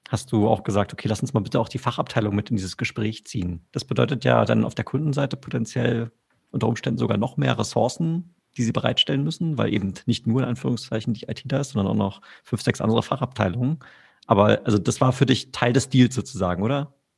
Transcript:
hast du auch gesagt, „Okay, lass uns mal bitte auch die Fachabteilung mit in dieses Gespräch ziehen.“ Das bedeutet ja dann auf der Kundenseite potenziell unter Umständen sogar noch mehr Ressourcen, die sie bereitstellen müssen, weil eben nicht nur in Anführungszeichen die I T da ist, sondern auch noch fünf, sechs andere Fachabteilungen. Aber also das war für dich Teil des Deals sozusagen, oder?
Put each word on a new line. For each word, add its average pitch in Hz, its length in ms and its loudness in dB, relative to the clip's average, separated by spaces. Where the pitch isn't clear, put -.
hast - 240 -4
du 107 160 4
auch 110 160 2
gesagt, 101 300 0
„Okay, - 160 -6
lass 107 120 -2
uns 131 120 -4
mal 113 80 2
bitte - 180 -2
auch 113 100 -2
die - 80 -8
Fachabteilung 117 560 -2
mit 104 160 -2
in 113 60 2
dieses 95 220 -6
Gespräch 110 480 -4
ziehen.“ 87 460 -6
Das - 120 -4
bedeutet - 400 0
ja 113 220 4
dann 113 180 2
auf 113 120 -4
der 117 100 -4
Kundenseite 139 500 -2
potenziell 120 760 -2
unter - 160 0
Umständen 117 300 -2
sogar 107 200 2
noch 117 180 -2
mehr 127 240 2
Ressourcen, 165 760 -2
die - 80 -2
sie 110 80 2
bereitstellen 135 520 0
müssen, 160 340 -2
weil 110 160 2
eben 98 200 -2
nicht 120 200 -2
nur 117 160 2
in 123 60 -2
Anführungszeichen 120 680 -4
die - 160 -8
I - 40 -6
T - 140 -10
da 135 120 -2
ist, 139 120 -4
sondern 101 200 0
auch 107 60 0
noch 98 240 -2
fünf, - 180 -6
sechs - 180 -2
andere 113 240 2
Fachabteilungen. 127 760 0
Aber 104 380 6
also 104 140 2
das 104 240 0
war 131 100 6
für 131 140 2
dich 123 260 0
Teil 120 220 0
des 131 160 2
Deals 127 240 6
sozusagen, 92 480 -2
oder? 139 320 -2